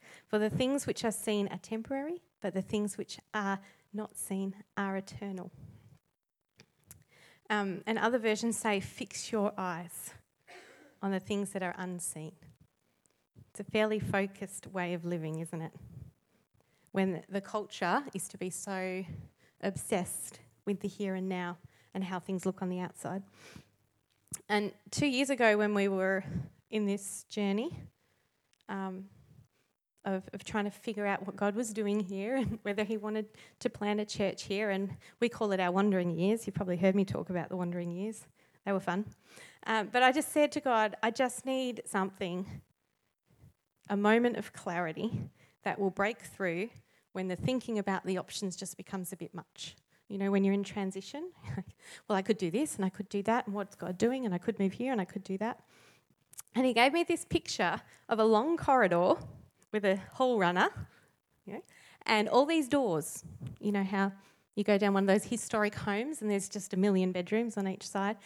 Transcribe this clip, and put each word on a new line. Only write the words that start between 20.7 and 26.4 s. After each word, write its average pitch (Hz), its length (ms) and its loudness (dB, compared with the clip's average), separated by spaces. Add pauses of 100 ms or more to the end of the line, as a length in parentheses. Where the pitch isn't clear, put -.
the 202 60 -4
here 196 280 -4
and 185 120 -4
now 180 300 -4 (380)
and 190 80 0
how 185 160 -4
things 180 260 -4
look 185 160 -2
on 185 80 -2
the 180 100 -4
outside. 185 440 -6 (1300)
And 208 220 2 (200)
two - 160 2
years 262 220 2
ago 233 280 6
when 208 160 4
we 202 140 4
were 190 360 2 (460)